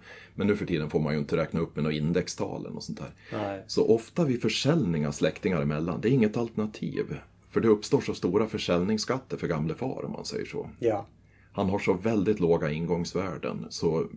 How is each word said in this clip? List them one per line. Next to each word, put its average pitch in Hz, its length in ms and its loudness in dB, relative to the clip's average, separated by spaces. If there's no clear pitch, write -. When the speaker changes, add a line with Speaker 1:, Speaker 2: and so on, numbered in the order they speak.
Speaker 1:
men 101 120 -2
nu 101 100 4
för 95 100 -4
tiden 76 240 -2
får 82 100 2
man 73 120 0
ju 78 60 0
inte 73 180 -2
räkna 80 240 0
upp 82 160 -4
med 76 80 -2
några 78 120 0
indextalen 85 800 -2
och - 60 -10
sånt - 160 -10
där. - 120 -10
Speaker 2:
Nej. 101 340 -4
Speaker 1:
Så - 280 2
ofta 180 300 0
vid 127 180 0
försäljning 107 640 2
av 71 60 -2
släktingar 82 500 0
emellan, 76 380 -2
det - 80 2
är 127 40 4
inget 110 240 4
alternativ. - 800 -4
För - 100 2
det 107 80 4
uppstår 110 320 4
så 98 140 -4
stora 104 320 2
försäljningsskatter 107 880 0
för 82 120 -4
gamle 85 260 0
far, - 300 -6
om - 80 -6
man - 120 -10
säger - 220 -6
så. - 320 -8
Speaker 2:
Ja. 107 280 0
Speaker 1:
Han 98 180 0
har 101 80 2
så 104 140 2
väldigt 104 480 2
låga 82 300 4
ingångsvärden, 85 1000 -2
så 80 360 0